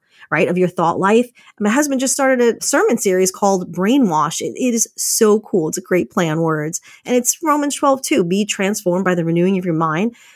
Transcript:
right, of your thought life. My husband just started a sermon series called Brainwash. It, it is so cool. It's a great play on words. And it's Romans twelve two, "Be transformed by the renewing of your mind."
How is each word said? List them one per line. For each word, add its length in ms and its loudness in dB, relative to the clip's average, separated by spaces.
right, 180 2
of 80 -2
your 120 2
thought 320 -2
life. 280 2
My 120 0
husband 280 0
just 140 -2
started 260 2
a 240 0
sermon 360 2
series 320 2
called 400 -2
Brainwash. 680 0
It, 160 -6
it 200 -2
is 200 -2
so 440 2
cool. 300 -2
It's 100 -8
a 20 -8
great 300 -2
play 180 0
on 120 -2
words. 380 -4
And 100 0
it's 260 -2
Romans 340 0
twelve 280 2
two, 200 0
"Be 220 0
transformed 580 -2
by 120 0
the 100 -2
renewing 320 2
of 80 -6
your 80 -2
mind." 420 -2